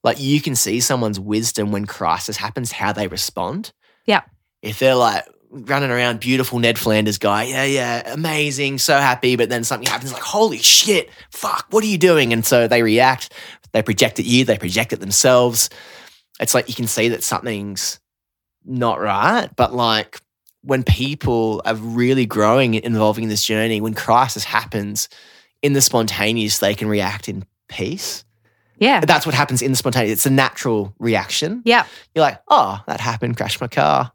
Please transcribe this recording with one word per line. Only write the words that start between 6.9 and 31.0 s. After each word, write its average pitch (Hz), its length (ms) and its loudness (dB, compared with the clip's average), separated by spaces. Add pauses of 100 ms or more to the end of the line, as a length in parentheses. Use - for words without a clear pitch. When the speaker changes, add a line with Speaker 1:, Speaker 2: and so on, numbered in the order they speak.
Speaker 1:
guy, 104 280 0
yeah, 131 200 -4
yeah, 120 480 -2
amazing, 147 640 -4
so 139 220 2
happy, 127 380 2
but 117 120 2
then 120 140 -2
something 117 260 -4
happens, 127 240 -6
like, - 100 -12
"Holy 208 360 0
shit, - 500 4 (220)
fuck, - 400 -6
what 214 140 2
are - 20 -2
you 202 100 0
doing?" 156 360 4
And 113 120 0
so 120 220 4
they 120 160 4
react, 120 500 2 (400)
they 113 80 2
project 117 380 0
at - 80 -2
you, 123 180 4
they 110 140 2
project 104 340 -4
at 113 80 -6
themselves. 123 680 2 (720)
It's 113 140 -2
like - 140 0
you 113 60 -8
can 117 140 -4
see 117 220 0
that 110 120 -4
something's 101 760 -6 (680)
not 120 340 -2
right, 107 560 0
but, 123 180 2
like, 113 460 0 (420)
when 131 200 -2
people 120 840 0
are 110 120 -2
really 120 500 0
growing 110 500 4
and 113 200 -2
evolving 107 280 2
in 110 60 -4
this 104 140 -2
journey, 110 360 0
when 110 140 -4
crisis 117 500 2
happens, 104 640 -4 (540)
in 143 100 2
the 139 80 2
spontaneous, 110 800 0
they 101 160 0
can 107 140 -4
react 101 400 -4
in 98 160 -8 (240)
peace. - 560 -8 (540)
Speaker 2:
Yeah. 240 220 4
Speaker 1:
That's 156 240 2
what 151 120 -2
happens 131 260 0
in 135 80 -2
the 131 60 2
spontaneous. 117 380 0
It's - 120 -2
a 139 40 2
natural 117 680 0
reaction. 131 680 -2